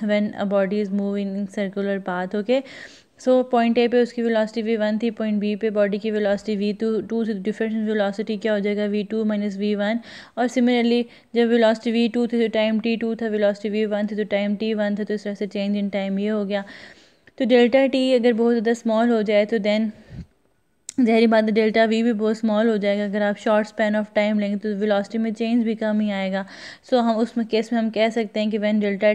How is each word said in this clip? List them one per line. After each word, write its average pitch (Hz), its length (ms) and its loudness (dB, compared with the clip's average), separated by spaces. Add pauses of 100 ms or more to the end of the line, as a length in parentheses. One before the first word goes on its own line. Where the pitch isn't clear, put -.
when 208 300 0
a 202 120 -4
body 196 340 0
is 202 100 -2
moving 202 460 -2
in 202 120 -4
circular 196 520 -4
path, 185 340 -6
okay? 240 280 0 (560)
So, 254 320 2
पॉइंट 233 280 2
ए 240 100 4
पे 240 140 2
उसकी 233 200 -4
वेलोसिटी 220 400 0
वी 226 140 0
वन 214 220 0
थी, 233 120 -2
पॉइंट 214 300 -2
बी 208 160 -2
पे 220 140 -2
बॉडी 202 280 0
की 220 120 -4
वेलोसिटी 208 460 0
वी 202 160 0
टू, 220 280 -2
टू 226 240 -2
से 220 100 -4
डिफरेंस 214 540 -4
वेलोसिटी 214 480 -2
क्या 214 160 -2
हो 208 80 0
जाएगा, 208 240 -2
वी 208 200 -2
टू 220 200 -4
माइनस 208 320 -2
वी 208 180 -2
वन। 208 260 -2 (380)
और 247 100 0
similarly, 240 560 2 (300)
जब 233 140 2
वेलोसिटी 226 440 2
वी 233 160 2
टू 240 180 0
थी, 233 160 0
तो 220 60 2
टाइम 220 320 0
टी 233 160 0
टू 226 180 -2
था, 226 140 -4
वेलोसिटी 208 400 0
वी 214 180 0
वन 208 200 -2
थी, 208 100 -4
तो 214 80 0
टाइम 202 320 -2
टी 220 180 -2
वन 208 220 -2
था, 214 80 -2
तो 208 100 -4
इस 208 100 -6
तरह 208 100 -6
से 208 120 -6
change 202 280 -2
in 202 160 -2
time 196 280 -2
ये 208 100 -2
हो 214 160 -2
गया। 202 200 -4 (760)
तो 269 60 0
डेल्टा 240 420 6
टी 262 260 2
अगर 240 200 4
बहुत 233 200 2
ज़्यादा 233 200 2
स्मॉल 233 380 2
हो 220 120 2
जाए, 208 220 4
तो 226 140 -2
then 214 320 0 (1080)
ज़ाहिर 226 280 4
बात 220 160 4
है, 220 60 0
डेल्टा 220 340 4
वी 220 180 2
भी 233 100 2
बहुत 214 240 0
स्मॉल 220 320 2
हो 214 100 2
जाएगा। 202 260 0
अगर 208 180 -2
आप 208 140 0
शॉर्ट 214 300 0
span 214 260 -2
of 214 140 0
time 208 340 0
लेंगे, 202 160 -2
तो 214 180 -4
वेलोसिटी 202 440 -2
में 226 140 -2
चेंज 226 320 0
भी 226 100 -2
कम 214 260 -2
ही 208 100 0
आएगा। 190 360 -4 (440)
So, 247 100 4
हम 233 160 2
उसमें 226 300 -2
केस 220 260 -2
में 233 80 0
हम 220 100 0
कह 214 180 2
सकते 226 320 -4
हैं 214 100 -2
कि 214 80 -2
when 208 220 0
delta 208 340 2